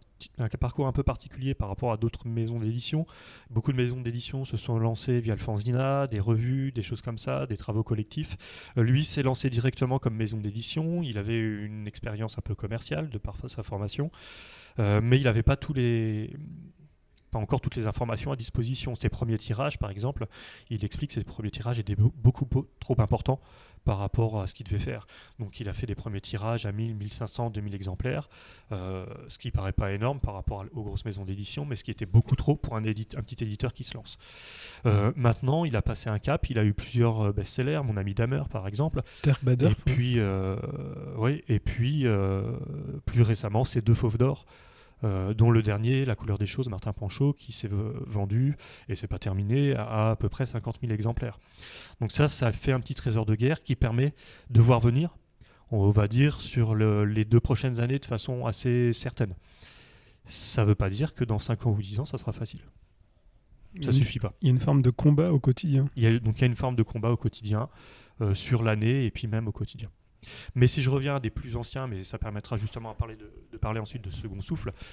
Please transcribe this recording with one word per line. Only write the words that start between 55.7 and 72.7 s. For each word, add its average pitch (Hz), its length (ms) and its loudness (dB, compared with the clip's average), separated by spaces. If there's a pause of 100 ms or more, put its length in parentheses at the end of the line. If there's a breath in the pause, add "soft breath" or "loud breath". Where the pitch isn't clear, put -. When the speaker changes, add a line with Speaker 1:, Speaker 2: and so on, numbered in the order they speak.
Speaker 1:
on 104 200 6
va 104 180 6
dire, 139 320 4
sur 110 340 0
le, 107 300 4
les 107 200 2
deux 113 160 8
prochaines 123 400 0
années 127 180 0
de - 60 -16
façon 123 420 -4
assez 120 480 2
certaine. 107 400 -4 (920 soft breath)
Ça - 400 -2
veut 104 120 6
pas 98 120 2
dire 117 240 -2
que 127 120 -4
dans 110 160 0
cinq - 260 -2
ans 113 60 4
ou 104 100 0
dix 101 180 -6
ans, 147 60 -4
ça - 100 -8
sera - 160 -6
facile. - 300 -10 (1120)
Speaker 2:
Il 175 80 -10
y - 20 -4
Speaker 1:
Ça 123 60 2
Speaker 2:
a - 20 4
une, 131 60 8
Speaker 1:
suffit 127 220 2
pas. - 200 -4
Speaker 2:
il 151 80 4
y - 20 8
a 123 40 8
une 127 60 4
forme 143 200 4
de 123 100 6
combat 151 420 6
au 139 80 6
quotidien. 139 460 2 (100)
Speaker 1:
Il 117 60 -2
y 113 40 8
a, 113 120 8
donc 113 200 0
il - 20 2
y 131 40 4
a - 20 8
une 123 80 4
forme 127 220 -2
de 113 80 6
combat 113 260 -2
au 117 80 2
quotidien, 110 500 -2 (540 soft breath)
euh, 101 100 2
sur 113 300 2
l'année 113 420 2
et 107 60 0
puis - 160 -8
même 110 220 -2
au 101 40 -2
quotidien. 110 380 -8 (640 loud breath)
Mais 123 140 8
si 151 120 0
je 131 80 2
reviens 139 280 2
à 135 40 -2
des 113 80 -2
plus 117 260 -6
anciens, 123 320 -6
mais 98 160 -6
ça - 140 -10
permettra 107 400 -6
justement 110 340 -6